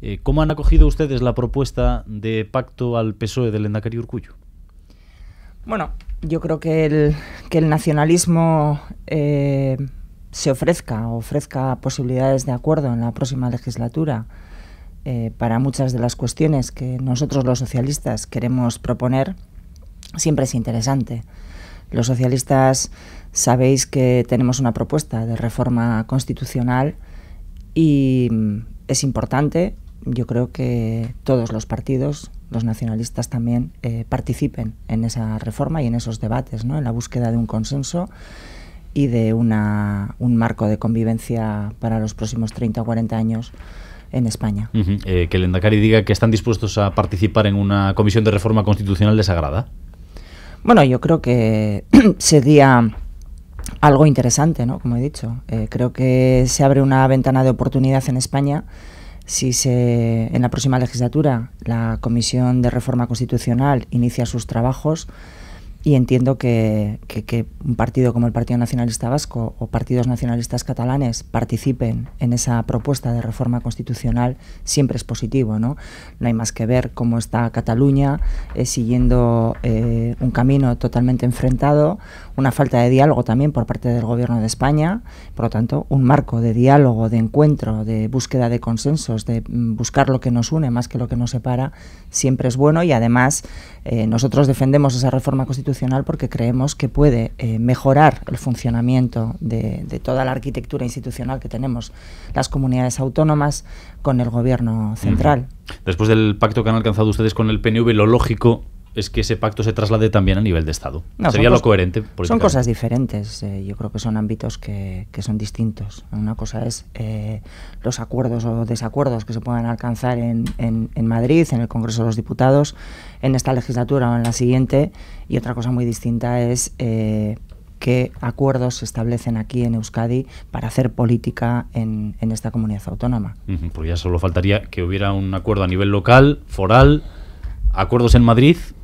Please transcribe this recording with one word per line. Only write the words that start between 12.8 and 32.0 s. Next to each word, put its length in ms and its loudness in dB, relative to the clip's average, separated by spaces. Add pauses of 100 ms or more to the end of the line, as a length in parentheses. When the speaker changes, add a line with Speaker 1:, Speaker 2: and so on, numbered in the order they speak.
Speaker 2:
en 80 -2
la 100 -2
próxima 380 -2
legislatura, 760 -4 (760)
eh, 340 -4
para 220 0
muchas 320 0
de 80 -2
las 160 -2
cuestiones 560 0
que 280 -8
nosotros 440 -2
los 160 0
socialistas 680 -4
queremos 540 -2
proponer, 560 -2 (800)
siempre 300 0
es 100 -6
interesante. 680 -2 (680)
Los 160 -2
socialistas 840 2 (440)
sabéis 540 2
que 400 2
tenemos 320 0
una 140 2
propuesta 520 -4
de 100 -4
reforma 680 0
constitucional 920 -2 (760)
y, 580 4
mm, 260 0 (300)
es 160 -2
importante, 720 -2 (300)
yo 220 -4
creo 240 -2
que 720 -4
todos 280 0
los 140 -6
partidos, 640 -4 (220)